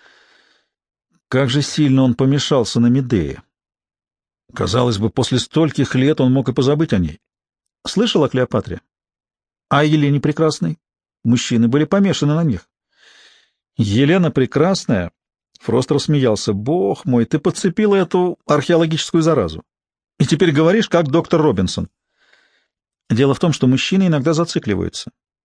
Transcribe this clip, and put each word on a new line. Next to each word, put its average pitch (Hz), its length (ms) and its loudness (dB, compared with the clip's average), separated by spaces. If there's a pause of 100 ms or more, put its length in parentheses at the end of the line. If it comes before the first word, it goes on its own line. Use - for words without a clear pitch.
(1300)
Как 131 200 0
же 143 120 0
сильно 135 420 2
он 127 120 2
помешался 135 640 0
на 117 80 4
Медее. 120 540 0 (1120)
Казалось 117 440 -2
бы, 104 120 -2
после 123 300 -2
стольких 147 560 -2
лет 139 260 2
он 127 100 2
мог 131 180 0
и 117 40 -6
позабыть 147 400 0
о 104 60 0
ней. 80 200 -4 (680)
Слышал 185 380 0
о 127 60 0
Клеопатре? - 520 -4 (880)
А 143 140 2
Елене 147 380 2
Прекрасной? 156 580 -2 (440)
Мужчины 117 440 0
были 139 160 2
помешаны 175 500 0
на 160 100 -2
них. 117 260 -4 (1080)
Елена 143 560 2
Прекрасная? 135 800 -2 (480)
Фрост 120 320 -2
рассмеялся. 123 600 0
Бог 165 520 -2
мой, 120 200 2
ты 151 140 -4
подцепила 202 560 0
эту 180 500 -2
археологическую 165 760 0
заразу. 113 420 0 (560)
И 139 60 2
теперь 165 280 2
говоришь, 170 340 2
как 165 220 0
доктор 160 320 0
Робинсон. 95 480 0 (1200)
Дело 135 240 2
в - 60 -4
том, 175 120 2
что 131 160 0
мужчины 185 400 0
иногда 156 260 0
зацикливаются. 104 760 -4 (340)